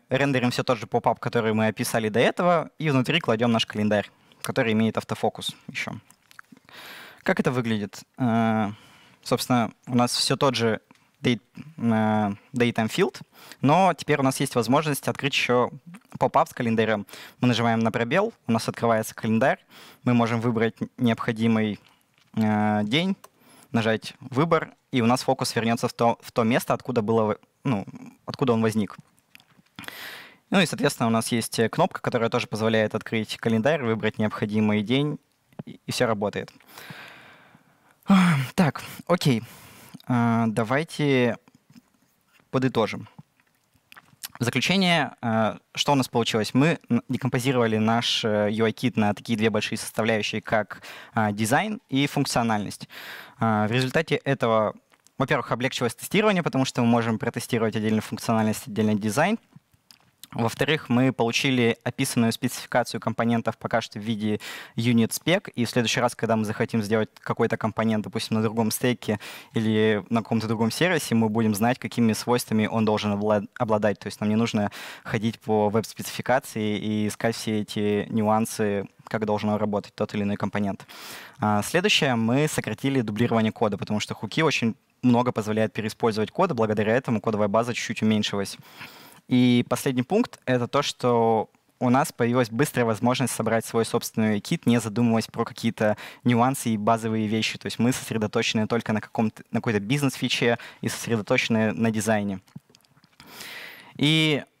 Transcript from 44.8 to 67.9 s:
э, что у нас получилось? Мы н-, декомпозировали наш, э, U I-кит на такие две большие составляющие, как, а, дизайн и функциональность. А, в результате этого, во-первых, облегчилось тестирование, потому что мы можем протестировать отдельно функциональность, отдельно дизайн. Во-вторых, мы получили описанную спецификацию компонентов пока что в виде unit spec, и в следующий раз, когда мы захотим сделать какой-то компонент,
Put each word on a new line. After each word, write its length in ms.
э, 360
что 180
у 20
нас 140
получилось? 440
Мы 260
н-, 180
декомпозировали 720
наш, 480
э, 260
U 140
I-кит 320
на 160
такие 240
две 120
большие 280
составляющие, 640
как, 400
а, 180
дизайн 560
и 200
функциональность. 840
А, 280
в 40
результате 440
этого, 580
во-первых, 340
облегчилось 440
тестирование, 480
потому 220
что 160
мы 60
можем 300
протестировать 600
отдельно 240
функциональность, 680
отдельно 280
дизайн. 420
Во-вторых, 540
мы 240
получили 720
описанную 480
спецификацию 680
компонентов 560
пока 240
что 180
в 20
виде 380
unit 320
spec, 480
и 80
в 40
следующий 300
раз, 160
когда 220
мы 80
захотим 360
сделать 280
какой-то 380
компонент, 480